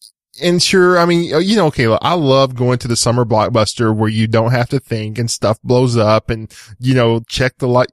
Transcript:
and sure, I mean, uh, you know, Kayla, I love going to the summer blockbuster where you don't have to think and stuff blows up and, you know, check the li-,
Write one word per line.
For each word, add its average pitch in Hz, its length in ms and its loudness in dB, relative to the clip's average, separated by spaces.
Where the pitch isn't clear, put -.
and 175 200 0
sure, 180 380 2
I 170 60 2
mean, 170 280 0
uh, 156 60 0
you 196 160 0
know, 170 160 2
Kayla, 113 300 0
I 151 120 -2
love 135 420 2
going 123 240 0
to - 80 -10
the 117 80 -2
summer 120 300 0
blockbuster 110 680 0
where 107 140 0
you 110 180 0
don't 113 240 0
have 123 180 -2
to 135 100 -4
think 107 380 -8
and 117 120 -4
stuff - 340 -4
blows 123 340 0
up 110 320 2
and, 113 220 -8
you 127 160 0
know, 117 320 2
check - 300 -4
the 131 100 -4
li-, 123 260 2